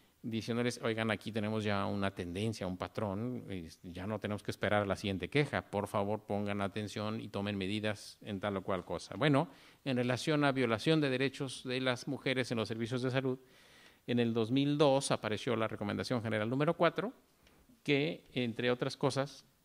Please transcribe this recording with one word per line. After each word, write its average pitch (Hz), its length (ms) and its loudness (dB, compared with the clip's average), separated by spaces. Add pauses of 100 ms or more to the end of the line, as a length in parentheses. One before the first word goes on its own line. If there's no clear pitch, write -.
(240)
diciéndoles, 117 580 -2
"Oigan, 113 300 0
aquí 107 200 -2
tenemos 107 320 0
ya 101 220 2
una 101 240 0
tendencia, 98 560 -2
un 92 120 -2
patrón, 107 720 -4
es-, 87 360 -10
ya 92 240 -8
no 107 120 -4
tenemos 104 220 -4
que - 80 -6
esperar 104 320 2
a 101 60 2
la 92 80 2
siguiente 92 340 -2
queja, 143 400 0
por 101 180 0
favor 104 380 -2
pongan 101 360 -2
atención 107 600 -2
y 113 60 -10
tomen 101 280 -2
medidas 101 680 -2
en 104 180 -6
tal 101 180 -2
o 90 60 -4
cual 92 220 -2
cosa". 87 300 -6
Bueno, 143 340 4 (340)
en 131 140 0
relación 127 460 2
a 139 80 6
violación 131 480 4
de 143 120 2
derechos 131 520 -2
de 127 160 -4
las 127 280 0
mujeres 127 420 0
en 120 80 0
los 107 100 0
servicios 117 360 -2
de 127 80 2
salud, 131 260 0 (720)
en 123 100 2
el 117 160 4
dos 113 160 2
mil 139 300 2
dos 139 320 6
apareció 110 440 0
la 110 120 0
Recomendación 104 560 -2
General 110 260 0
número 147 260 2
cuatro, 170 380 0 (720)
que, 147 500 2
entre 123 380 0
otras 127 260 -2
cosas, 135 480 0 (200)